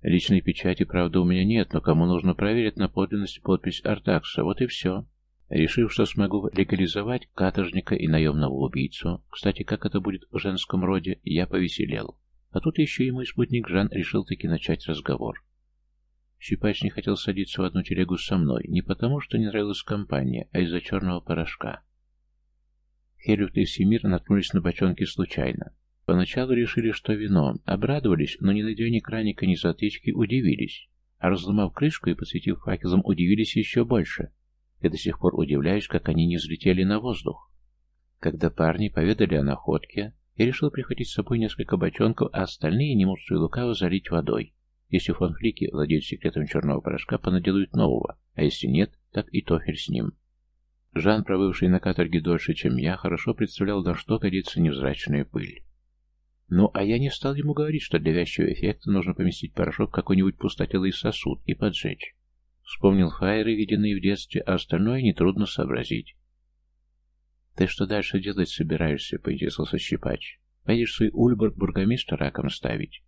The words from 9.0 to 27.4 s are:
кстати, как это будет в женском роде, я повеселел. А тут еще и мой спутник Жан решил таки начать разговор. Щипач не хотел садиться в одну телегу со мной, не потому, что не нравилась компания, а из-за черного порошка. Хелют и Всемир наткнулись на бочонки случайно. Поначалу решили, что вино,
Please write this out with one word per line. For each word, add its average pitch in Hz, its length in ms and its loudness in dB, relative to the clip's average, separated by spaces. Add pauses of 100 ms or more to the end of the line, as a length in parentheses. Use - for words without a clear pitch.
кстати, - 360 -4
как - 200 -6
это 101 160 -2
будет 95 300 -6
в - 80 -6
женском 95 440 -2
роде, 92 420 -2
я 87 220 0
повеселел. - 680 -2 (340)
А - 100 -2
тут - 180 0
еще 147 260 0
и 131 60 0
мой 127 160 -4
спутник 120 420 0
Жан 98 240 2
решил 95 320 -2
таки - 240 -6
начать 82 380 -2
разговор. - 580 -4 (1000)
Щипач - 380 -2
не 101 80 0
хотел 101 260 -2
садиться 98 460 -4
в - 20 2
одну 90 200 -2
телегу 92 320 0
со - 200 -2
мной, 71 300 0
не 87 160 0
потому, 131 380 -2
что - 180 -2
не 110 80 2
нравилась 104 380 -2
компания, 69 680 -4
а - 80 -2
из-за 87 220 0
черного 90 400 -2
порошка. - 640 -6 (1400)
Хелют 104 320 2
и - 80 4
Всемир 104 380 2
наткнулись 98 500 2
на 95 80 4
бочонки 90 440 0
случайно. - 680 -4 (320)
Поначалу 92 480 2
решили, 117 380 2
что - 220 -2
вино, 98 420 2 (100)